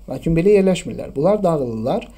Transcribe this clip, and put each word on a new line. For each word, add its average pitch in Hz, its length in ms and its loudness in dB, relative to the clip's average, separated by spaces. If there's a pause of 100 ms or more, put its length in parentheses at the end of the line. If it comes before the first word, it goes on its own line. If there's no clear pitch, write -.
Lakin 131 280 -2
belə 196 220 4
yerləşmirlər. 180 580 -2
Bunlar 196 260 0
dağılırlar. 139 760 -2